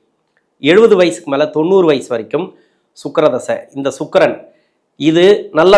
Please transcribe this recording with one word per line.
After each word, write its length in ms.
எழுபது 360
வயசுக்கு 320
மேல, 140
தொண்ணூறு 340
வயசு 240
வரைக்கும் 320
சுக்கிர 240
தசை. 200
இந்த 200
சுக்கிரன் 380
இது 140
நல்ல 180